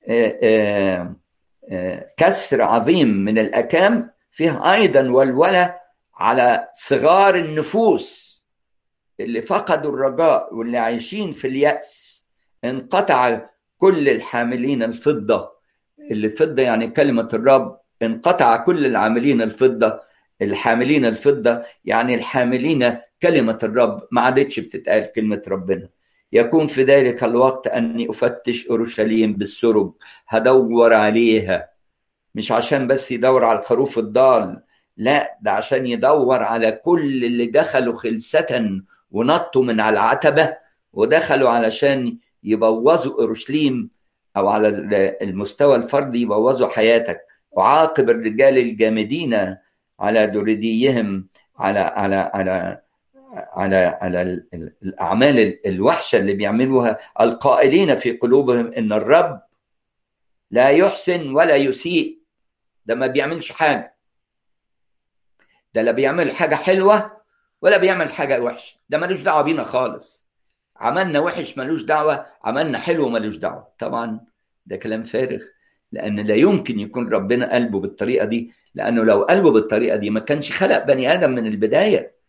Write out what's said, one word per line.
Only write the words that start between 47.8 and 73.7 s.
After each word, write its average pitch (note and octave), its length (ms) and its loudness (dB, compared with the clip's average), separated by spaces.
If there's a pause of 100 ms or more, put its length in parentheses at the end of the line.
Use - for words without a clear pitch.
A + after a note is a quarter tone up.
الرجال A#2 480 2
الجامدين A2 1000 -2 (420)
على G#2+ 280 2
درديهم"، G#2+ 1000 -2 (300)
على، G2 220 -2
على، G2 360 -2 (180)
على، F#2 480 -4 (520)
على، F#2+ 680 -2
على F2+ 200 -4
ال-، F2+ 320 -6
ال-، E2 200 -16 (100)
الأعمال A2 560 0
ال-، G2+ 280 2
الوحشة A2 500 0
اللي G2 160 0
بيعملوها، A2+ 640 0 (240)
"القائلين C3 760 4
في A2+ 160 -2
قلوبهم A#2+ 600 0
إن G#2+ 200 -4
الرب A2+ 480 2 (1120)
لا B2 180 4
يحسن E3 680 2
ولا D#3 200 4
يسيء". D3 640 -2 (680)
ده A2+ 100 -2
ما B2+ 120 -2
بيعملش C#3+ 440 -4
حاجة، D3 460 -2 (1800)
ده A2 80 0
لا A#2 100 2
بيعمل C#3 400 0
حاجة D3+ 240 0
حلوة G3 560 2 (500)
ولا F#3+ 160 4
بيعمل F3+ 320 0
حاجة C3+ 320 -2
وحشة، - 360 -8 (120)
ده D3 80 -2
ملوش F3 240 -4
دعوة D#3 200 2
بينا D3 220 -2
خالص. - 680 -6 (480)
عملنا D3+ 420 -2
وحش E3+ 380 -4
ملوش C#3+ 260 -6
دعوة، D3+ 420 -2 (180)
عملنا C3+ 340 -4
حلو D#3+ 320 -2
ملوش G#2+ 280 -6
دعوة. - 300 -10 (100)